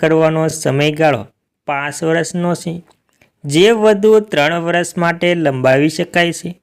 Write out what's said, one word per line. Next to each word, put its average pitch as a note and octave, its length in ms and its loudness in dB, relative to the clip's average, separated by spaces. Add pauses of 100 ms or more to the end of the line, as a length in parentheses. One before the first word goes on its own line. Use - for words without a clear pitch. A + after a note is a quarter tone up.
કરવાનો D#3+ 440 2 (140)
સમયગાળો D3 640 0 (460)
પાંચ C#3+ 360 -6
વર્ષનો E3+ 500 -2
છે, E3 200 -8 (680)
જે D3+ 220 2 (140)
વધુ G#3+ 320 4 (180)
ત્રણ D#3+ 360 0
વર્ષ E3+ 300 -2
માટે E3+ 380 0
લંબાવી C#3 640 0
શકાય E3+ 420 -2
છે. F3 140 -12 (100)